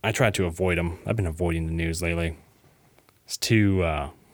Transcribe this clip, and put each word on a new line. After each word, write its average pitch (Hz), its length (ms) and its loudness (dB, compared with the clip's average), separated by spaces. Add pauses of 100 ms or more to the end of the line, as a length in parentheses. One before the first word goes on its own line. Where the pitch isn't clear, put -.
I 110 80 0
try 113 200 2
to 92 140 0
avoid 87 340 0
'em. 85 260 -4
I've 117 100 -2
been 98 120 0
avoiding 82 400 -2
the 82 60 -4
news 82 280 -4
lately. 85 340 -2 (920)
It's - 120 -10
too, 98 460 4
uh, 76 260 -2 (240)